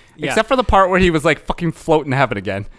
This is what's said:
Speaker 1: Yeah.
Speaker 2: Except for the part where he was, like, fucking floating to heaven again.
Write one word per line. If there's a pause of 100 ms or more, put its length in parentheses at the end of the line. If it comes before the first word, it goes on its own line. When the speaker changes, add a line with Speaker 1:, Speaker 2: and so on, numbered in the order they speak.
(160)
Speaker 1:
Yeah.
Speaker 2:
Except
for
the
part
where
he
was,
like,
fucking
floating
to
heaven
again. (120)